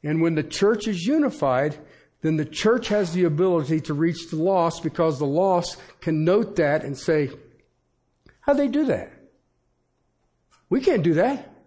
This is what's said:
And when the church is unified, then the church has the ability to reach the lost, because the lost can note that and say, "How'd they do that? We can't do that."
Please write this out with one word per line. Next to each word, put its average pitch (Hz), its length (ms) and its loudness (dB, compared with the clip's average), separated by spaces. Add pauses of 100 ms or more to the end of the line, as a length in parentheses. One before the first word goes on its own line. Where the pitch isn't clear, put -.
And 151 180 -2
when 165 140 0
the 151 80 -2
church 208 440 0
is 175 180 -4
unified, 151 720 0 (440)
then 160 140 0
the 151 100 -2
church - 440 0
has 202 240 0
the 180 100 2
ability 160 580 0
to 151 120 -6
reach 165 360 -2
the 165 60 -8
lost, 170 480 0
because 160 340 0
the 147 80 -2
lost 175 520 0 (240)
can 156 240 -2
note 202 320 2
that 151 260 2
and 135 140 -8
say, 151 340 0 (1080)
"How'd 285 160 2
they 285 100 2
do 285 180 0
that? 135 260 -2 (1600)
We 254 120 0
can't 254 220 2
do 165 100 4
that." 233 400 0 (140)